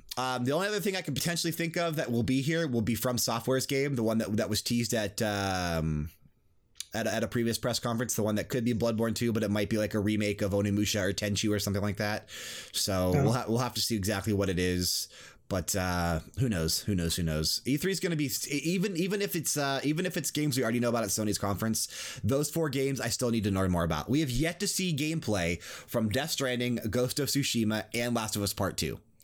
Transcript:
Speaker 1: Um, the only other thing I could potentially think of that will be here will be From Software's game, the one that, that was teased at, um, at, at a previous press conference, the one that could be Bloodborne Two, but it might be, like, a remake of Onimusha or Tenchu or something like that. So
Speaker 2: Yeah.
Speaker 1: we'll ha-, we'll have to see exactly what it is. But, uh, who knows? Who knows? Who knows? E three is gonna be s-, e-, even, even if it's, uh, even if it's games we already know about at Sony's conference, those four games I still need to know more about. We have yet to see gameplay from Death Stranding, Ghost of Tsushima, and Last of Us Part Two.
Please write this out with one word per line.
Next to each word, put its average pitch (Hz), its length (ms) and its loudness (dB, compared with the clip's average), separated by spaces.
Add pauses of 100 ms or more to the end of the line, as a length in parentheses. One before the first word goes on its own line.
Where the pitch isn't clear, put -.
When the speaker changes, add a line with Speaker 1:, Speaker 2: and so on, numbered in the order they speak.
(180)
Speaker 1:
Um, 127 260 0
the 127 80 0
only 180 160 2
other 208 120 -2
thing 196 180 -2
I 185 40 -4
could 143 140 -4
potentially 170 360 0
think 165 260 -4
of 170 200 0
that 120 140 -2
will 117 120 2
be 131 180 2
here 160 260 0
will 120 140 0
be 113 140 0
From 123 220 0
Software's 127 500 0
game, 139 280 0
the 117 80 0
one 110 140 4
that, 107 200 0
that 107 120 0
was 104 120 0
teased 120 320 0
at, 107 280 -2
um, 87 880 0 (840)
at, 110 140 -2
at 110 160 0
a 110 40 0
previous 117 320 0
press 123 200 -2
conference, 117 360 -2
the 110 80 0
one 107 120 2
that 98 140 -2
could 120 160 0
be 120 80 2
Bloodborne 113 420 2
Two, 120 160 0
but 110 120 2
it 101 80 2
might 101 180 0
be, 113 80 2
like, 107 160 0
a 107 60 2
remake 104 420 2
of 101 100 2
Onimusha 101 500 2
or 95 120 2
Tenchu 104 420 0
or 101 40 2
something 98 240 0
like 101 140 -2
that. 104 300 -2 (460)
So 92 400 2
Speaker 2:
Yeah. 92 100 6
Speaker 1:
we'll 110 100 4
ha-, 120 140 0
we'll 113 120 0
have 123 160 -2
to - 60 -2
see - 140 0
exactly 101 380 0
what 98 160 2
it 87 100 0
is. 90 480 0 (420)
But, 92 260 -2
uh, 87 460 0 (180)
who 131 80 2
knows? 85 320 0
Who 104 160 0
knows? 82 220 0
Who 90 60 -2
knows? 80 420 0
E 131 100 0
three 185 160 -2
is 185 80 -4
gonna 175 160 -2
be 147 120 0
s-, - 220 -4
e-, 147 140 -2
even, 185 320 0
even 196 260 0
if 196 140 -2
it's, 156 220 -2
uh, 139 260 0
even 156 220 0
if 170 100 -4
it's 131 160 -2
games 151 240 0
we 127 80 2
already 117 160 2
know 120 80 2
about 117 160 2
at 101 60 -2
Sony's 107 280 0
conference, - 840 -2
those 135 260 2
four 160 200 0
games 135 320 0
I 117 80 -2
still 120 220 0
need 113 120 2
to 104 80 2
know 95 160 2
more 87 160 4
about. 80 260 0
We 143 120 4
have 147 80 0
yet 151 320 0
to 202 60 -2
see 185 280 0
gameplay 107 640 0
from - 460 -2
Death 131 240 0
Stranding, 123 480 0 (100)
Ghost 123 300 0
of 139 80 0
Tsushima, 110 560 0 (100)
and 117 220 0
Last 110 220 -2
of 101 60 0
Us 98 100 0
Part 95 240 -2
Two. 60 240 -4 (220)